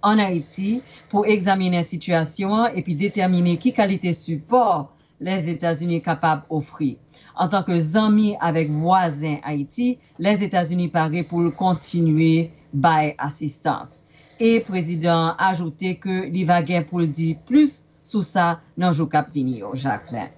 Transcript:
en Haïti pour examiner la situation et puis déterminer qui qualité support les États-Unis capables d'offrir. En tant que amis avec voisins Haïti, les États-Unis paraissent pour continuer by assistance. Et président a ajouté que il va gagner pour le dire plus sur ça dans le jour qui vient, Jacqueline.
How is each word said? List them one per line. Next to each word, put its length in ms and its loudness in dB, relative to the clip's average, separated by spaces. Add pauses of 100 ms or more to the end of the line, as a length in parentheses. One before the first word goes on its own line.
en 180 4
Haïti 640 -2 (280)
pour 180 0
examiner 520 2
la 40 0
situation 840 -2
et 160 -4
puis 120 -4
déterminer 640 0
qui 160 0
qualité 400 0
support 840 0 (260)
les 300 -4
États-Unis 520 -2
capables 480 -2
d'offrir. 460 -4 (400)
En 120 0
tant 140 0
que 360 0
amis 420 4
avec 300 0
voisins 720 0
Haïti, 560 -4 (200)
les 240 0
États-Unis 460 0
paraissent 400 -2
pour 260 0
continuer 960 2 (200)
by 460 2
assistance. 880 -6 (340)
Et 220 4
président 760 0
a 120 2
ajouté 480 -4
que 360 -4
il 140 -2
va 160 4
gagner 220 0
pour 160 -4
le 60 2
dire 300 -2 (100)
plus 360 2 (200)
sur 220 -4
ça 360 0 (180)
dans 100 2
le 60 2
jour 160 0
qui 340 -2
vient, 300 -6
Jacqueline. 640 -6